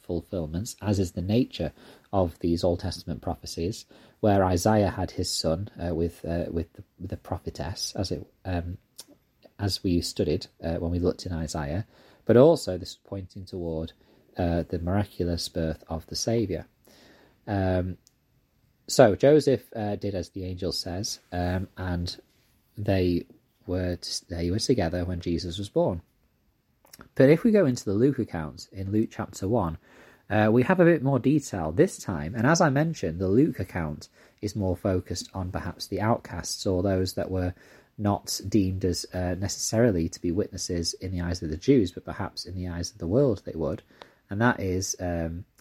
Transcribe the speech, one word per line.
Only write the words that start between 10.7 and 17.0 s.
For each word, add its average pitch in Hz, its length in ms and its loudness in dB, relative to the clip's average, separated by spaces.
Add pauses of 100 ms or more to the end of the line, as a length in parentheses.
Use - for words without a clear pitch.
when 85 140 -4
we 87 80 0
looked - 280 -2
in 92 60 -6
Isaiah, 80 540 -4 (380)
but 113 140 6
also 135 400 6
this - 140 -10
is - 120 -18
pointing 98 400 -12
toward, 82 480 -6 (440)
uh, 85 320 0
the 85 120 -4
miraculous 87 680 -2
birth 80 400 -4
of 82 200 -8
the 80 80 -10
Saviour. 110 500 -2 (800)